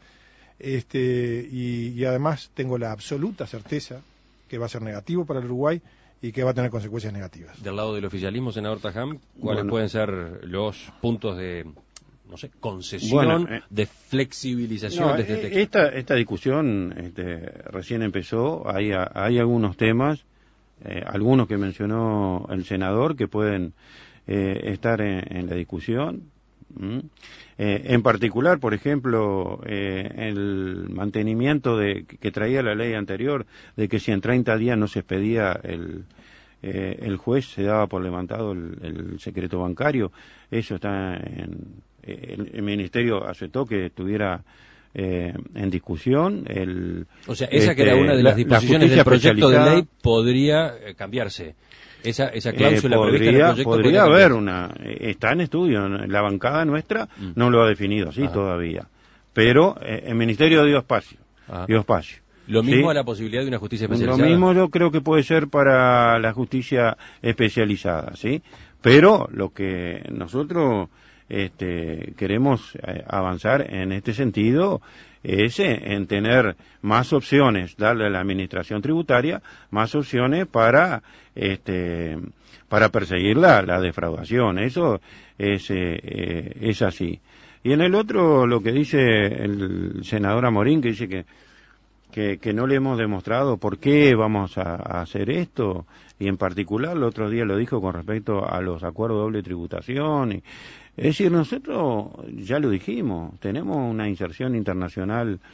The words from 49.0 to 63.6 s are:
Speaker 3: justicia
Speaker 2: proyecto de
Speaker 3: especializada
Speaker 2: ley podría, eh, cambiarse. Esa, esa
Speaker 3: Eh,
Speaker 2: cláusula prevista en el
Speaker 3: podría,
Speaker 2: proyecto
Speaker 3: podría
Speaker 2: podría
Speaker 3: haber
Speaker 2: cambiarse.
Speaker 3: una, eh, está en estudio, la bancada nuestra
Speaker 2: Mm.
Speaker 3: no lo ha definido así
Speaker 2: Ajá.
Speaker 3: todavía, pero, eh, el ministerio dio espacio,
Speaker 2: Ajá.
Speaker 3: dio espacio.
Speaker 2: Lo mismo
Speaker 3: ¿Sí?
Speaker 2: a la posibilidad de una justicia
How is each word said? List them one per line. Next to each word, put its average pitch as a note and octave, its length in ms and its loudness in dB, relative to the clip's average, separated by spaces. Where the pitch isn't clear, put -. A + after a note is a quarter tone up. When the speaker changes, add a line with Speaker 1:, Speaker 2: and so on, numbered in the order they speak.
Speaker 3:
justicia - 0 -
Speaker 2:
proyecto A#2+ 460 6
de C3 80 8
Speaker 3:
especializada D3 180 8
Speaker 2:
ley F3 120 4
podría, C3 640 4
eh, G#2 180 -16
cambiarse. G2+ 600 -8
Esa, B2 260 -2
esa A2+ 200 -4
Speaker 3:
Eh, A2 60 -2
Speaker 2:
cláusula B2 440 6
prevista A2+ 300 6
en A#2+ 60 8
el - 20 10
Speaker 3:
podría, D#3 120 8
Speaker 2:
proyecto B2 200 0
Speaker 3:
podría A2+ 140 4
Speaker 2:
podría E3 180 8
Speaker 3:
haber F3 300 10
Speaker 2:
cambiarse. F#2 500 -2
Speaker 3:
una, - 100 -12
eh, - 60 -8
está A2 220 0
en F3 80 0
estudio, D3 460 0
la G2+ 360 0
bancada A#2+ 420 0
nuestra F3+ 500 -2
Speaker 2:
Mm. F#2 200 -10
Speaker 3:
no A#2+ 160 4
lo A#2 100 6
ha A2+ 80 8
definido G2+ 400 0
así A#2+ 140 -4
Speaker 2:
Ajá. E2+ 100 -4
Speaker 3:
todavía, F2 540 -2
pero, A#2+ 500 6
eh, - 240 -8
el A2+ 80 -4
ministerio D3 500 4
dio C#3+ 140 4
espacio, - 400 -4
Speaker 2:
Ajá. F2+ 200 -8
Speaker 3:
dio A2 140 4
espacio. F#2+ 360 0
Speaker 2:
Lo A2 160 2
mismo C3+ 240 6
Speaker 3:
¿Sí? - 20 4
Speaker 2:
a D#3 60 2
la C#3 80 0
posibilidad A2+ 400 -4
de C3+ 60 -4
una A#2+ 100 -4
justicia G#2 280 -4